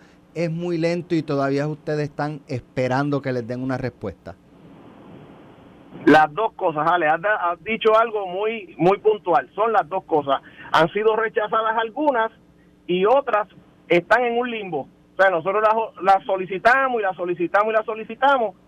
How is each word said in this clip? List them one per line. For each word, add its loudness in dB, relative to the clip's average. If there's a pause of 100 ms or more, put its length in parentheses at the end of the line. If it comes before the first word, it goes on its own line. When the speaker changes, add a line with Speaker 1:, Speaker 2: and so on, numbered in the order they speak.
(360)
Speaker 1:
es -2
muy -4
lento -2
y 2
todavía -2
ustedes -4
están -6
esperando -2
que -6
les -6
den -6
una -4
respuesta? -10 (1700)
Speaker 2:
Las 6
dos -4
cosas, -2
Ale, 2
has 0
da-, -2
has -8
dicho 2
algo 0
muy, -6
muy 4
puntual. 0
Son 0
las 0
dos -6
cosas. 0 (300)
Han 4
sido 2
rechazadas -2
algunas -2 (560)
y 0
otras 2 (400)
están 2
en -2
un -2
limbo. -8 (240)
O -2
sea, 6
nosotros 0
las, 0
las 4
solicitamos 0
y -2
las -2
solicitamos 0
y 0
las 0
solicitamos 0 (120)